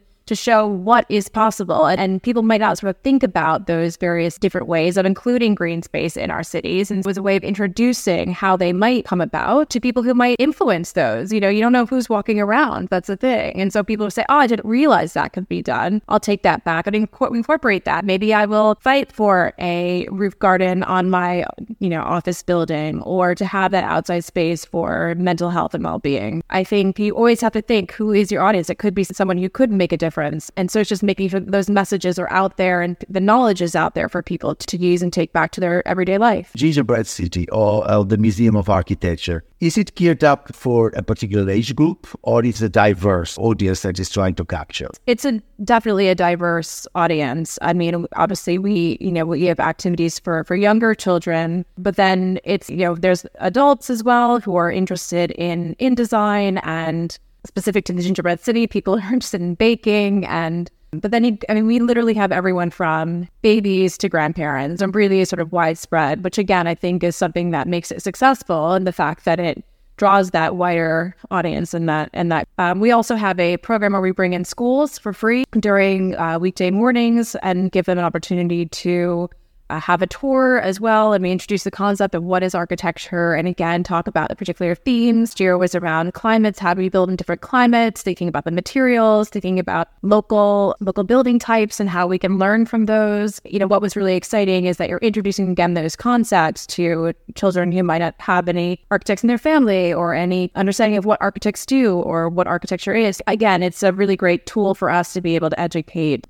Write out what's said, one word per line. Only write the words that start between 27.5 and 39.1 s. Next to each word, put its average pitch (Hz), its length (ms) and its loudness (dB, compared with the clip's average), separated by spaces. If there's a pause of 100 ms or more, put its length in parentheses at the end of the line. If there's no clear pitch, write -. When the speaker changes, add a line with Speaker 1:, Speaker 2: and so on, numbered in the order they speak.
Speaker 1:
to 214 80 -2
think, 208 320 -2
who 214 180 -2
is 208 180 2
your 175 120 0
audience? 190 280 0
It - 80 -6
could 202 160 -2
be 196 80 0
someone 190 340 -2
who 180 120 -2
could 240 240 2
make 185 180 2
a 170 60 0
difference. 165 240 -2
And 156 500 -4
so 220 100 2
it's 208 100 0
just 202 120 0
making 196 280 0
sure 190 100 -2
that 185 100 -10
those 196 200 0
messages 185 480 0
are 180 120 -6
out 190 280 -2
there 180 240 2
and 175 120 -4 (140)
the 185 120 -4
knowledge 208 420 4
is 170 120 -2
out 160 200 0
there - 120 0
for 180 160 -6
people - 320 -4
to - 220 -8
use 175 260 2
and 180 80 -2
take 165 220 -2
back 165 200 0
to - 80 -10
their 175 280 0
everyday 185 300 0
life. 214 380 0
Speaker 2:
Gingerbread 123 500 2
City 87 420 -4
or, 107 420 2
uh, 104 120 4
the 104 160 2
Museum 110 360 4
of 101 140 0
Architecture, 85 720 -2 (180)